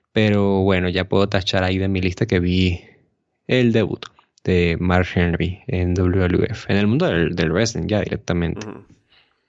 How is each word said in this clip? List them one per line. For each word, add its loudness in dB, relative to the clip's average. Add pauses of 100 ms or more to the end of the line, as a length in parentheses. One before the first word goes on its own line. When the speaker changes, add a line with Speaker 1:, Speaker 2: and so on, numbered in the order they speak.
(140)
Speaker 1:
pero 2
bueno, 2
ya -2
puedo 0
tachar -2
ahí 0
de -2
mi -2
lista -2
que 0
vi 2 (640)
el 2
debut 0 (400)
de 2
Mark 2
Henry 0
en -2
W 2
W 0
F, -8
en 2
el 2
mundo 2
del, 0
del 0
wrestling -2
ya 0
directamente. -4
Speaker 2:
Ujú. -16 (640)